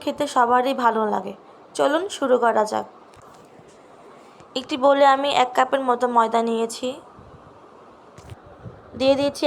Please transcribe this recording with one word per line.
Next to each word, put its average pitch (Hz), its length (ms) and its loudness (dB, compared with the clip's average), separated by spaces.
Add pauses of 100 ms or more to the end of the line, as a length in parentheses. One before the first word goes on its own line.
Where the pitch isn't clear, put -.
খেতে 294 220 -4 (100)
সবারই 247 380 2 (100)
ভালো 220 180 2 (120)
লাগে। 196 200 -6 (440)
চলুন 294 260 0 (140)
শুরু 254 260 2
করা 220 280 2
যাক। 214 140 -4 (1700)
একটি 262 240 -10
বোলে 277 220 6 (100)
আমি 277 140 -2 (140)
এক 247 140 -6
কাপের 262 320 0
মতো 240 160 0 (100)
ময়দা 226 340 2
নিয়েছি, 226 380 -4 (2000)
দিয়ে 269 200 4
দিয়েছি 285 280 -4